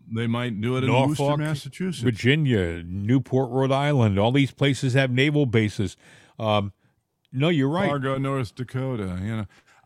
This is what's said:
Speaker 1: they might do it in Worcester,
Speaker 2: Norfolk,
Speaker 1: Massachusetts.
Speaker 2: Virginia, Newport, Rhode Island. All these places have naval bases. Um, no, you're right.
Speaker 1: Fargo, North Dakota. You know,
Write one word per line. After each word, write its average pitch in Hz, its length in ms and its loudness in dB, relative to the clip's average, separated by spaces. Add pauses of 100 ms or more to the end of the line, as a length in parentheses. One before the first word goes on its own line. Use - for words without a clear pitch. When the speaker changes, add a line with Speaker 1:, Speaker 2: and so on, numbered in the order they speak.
(140)
Speaker 1:
they 117 140 -2
might 117 340 -4
do 127 160 -2
it 127 60 0
in 110 100 2
Worcester, 139 300 2
Speaker 2:
Norfolk, 147 160 0
Speaker 1:
Massachusetts. 151 640 -6
Speaker 2:
Virginia, 113 800 2
Newport, 120 640 0
Rhode 131 220 0
Island. 135 480 2
All 113 120 4
these 139 200 2
places 135 420 0
have 135 160 2
naval 143 380 2
bases. 107 500 0 (400)
Um, 104 340 0 (640)
no, 143 160 0
you're 135 180 2
right. 175 220 0
Speaker 1:
Fargo, 135 300 -2
North 135 340 -4
Dakota. 120 720 -6
You 113 140 -6
know, 98 80 -6 (400)